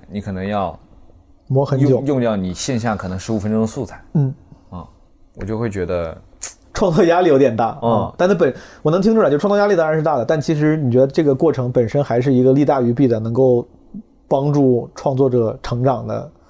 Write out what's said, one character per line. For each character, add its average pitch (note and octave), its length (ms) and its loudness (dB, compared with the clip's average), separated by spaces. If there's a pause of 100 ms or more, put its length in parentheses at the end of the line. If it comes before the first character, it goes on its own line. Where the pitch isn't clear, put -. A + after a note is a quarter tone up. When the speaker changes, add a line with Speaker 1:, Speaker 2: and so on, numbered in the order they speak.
Speaker 1:
你 G2+ 140 -10
可 G2+ 100 -8
能 F#2+ 140 -6
要 G2 320 -4 (680)
Speaker 2:
磨 C3+ 180 0
很 C3+ 140 -2
久。 C3 100 2
Speaker 1:
用， B2+ 160 2
用 C#3 140 0
掉 A#2 160 0
你 F#2 180 -4
线 B2 260 -6
下 A2 160 -4
可 F#2+ 120 -10
能 F#2 100 -6
十 F#2 140 -8
五 A2 80 -2
分 G#2 120 -4
钟 A2 100 0
的 A2 60 0
素 A2+ 180 -8
材。 - 180 -16 (100)
Speaker 2:
嗯。 C#3 200 0 (360)
Speaker 1:
啊， F2+ 180 -16 (480)
我 - 80 -12
就 G#2+ 140 -6
会 A#2 120 -4
觉 F#2+ 160 -6
得 E2+ 300 -4 (580)
Speaker 2:
创 F#3+ 180 0
作 F3 140 4
压 E3+ 160 4
力 F3+ 80 4
有 C#3 80 6
点 C3 180 4
大。 A#2+ 260 -2
Speaker 1:
嗯。 A#2 100 0
Speaker 2:
啊， G2 260 -2
但 F3 100 2
它 G3+ 80 2
本-， D#3 180 0 (280)
我 D3+ 100 0
能 F3+ 100 2
听 A3 140 2
出 A3 60 4
来， D#3+ 80 4
就 C#3+ 80 2
创 G3 120 0
作 G3+ 80 2
压 G#3 100 2
力 G#3 80 2
当 E3 120 2
然 D#3 100 0
是 D#3 60 -2
大 D3+ 140 0
的， A2+ 80 -2
但 D#3 140 0
其 D#3+ 140 -2
实 D3+ 220 0
你 C#3+ 160 -2
觉 B2 80 4
得 C3+ 80 4
这 D3 160 0
个 C#3+ 100 2
过 D3+ 180 2
程 B2 200 -2
本 B2 160 2
身 C#3+ 160 0
还 A#2+ 160 -2
是 C3+ 140 2
一 B2+ 100 4
个 C3 80 6
利 C#3+ 140 4
大 C#3 160 2
于 A#2+ 100 2
弊 C3 160 2
的， A#2 100 2
能 A2+ 140 -6
够 B2 340 2 (640)
帮 C#3+ 240 0
助 C3 420 2
创 C#3 220 -4
作 C3+ 140 2
者 A#2 340 -2
成 A#2+ 180 -4
长 B2 240 -2
的 A2 260 -8 (180)